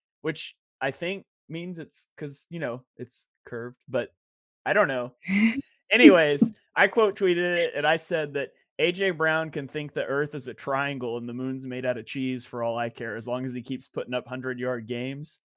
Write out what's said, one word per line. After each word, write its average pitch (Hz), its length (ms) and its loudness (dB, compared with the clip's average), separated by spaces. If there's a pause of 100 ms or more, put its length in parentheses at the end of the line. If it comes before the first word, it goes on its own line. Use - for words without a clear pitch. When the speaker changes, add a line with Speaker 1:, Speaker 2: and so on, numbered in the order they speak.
(220)
Speaker 1:
which - 340 -8 (240)
I 135 120 -2
think 185 340 -6 (240)
means 170 280 -8
it's - 380 -14
'cause, 143 340 -12
you 170 100 -8
know, 131 260 -4 (100)
it's - 320 -16 (180)
curved, 120 300 -10 (140)
but 120 240 -2 (520)
I 139 60 0
don't 190 160 4
know. 123 280 -4 (120)
Speaker 2:
<laughs> 226 640 0
Speaker 1:
Anyways, 170 580 8 (280)
I 180 100 6
quote 208 300 2
tweeted 180 400 2
it, 170 180 0
and 147 100 0
I 160 120 4
said 156 380 -2
that 139 180 -4 (260)
A 165 120 4
J 190 200 0
Brown 160 400 0
can 139 180 -6
think 147 240 -6
the 143 120 -2
Earth 147 300 -2
is 135 140 -8
a 110 40 -10
triangle 135 640 -2
and 120 120 -6
the 120 40 -8
moon's 131 320 -6
made 127 200 -6
out 123 120 0
of 110 80 -10
cheese 127 400 -4
for 120 180 -8
all 117 140 -2
I 120 120 -2
care, 117 260 -8
as 110 120 -8
long 127 180 -4
as 127 80 -6
he 123 80 -6
keeps 131 260 -8
putting 123 260 -6
up 123 140 -4
hundred-yard 123 600 -4
games. 131 520 -6 (180)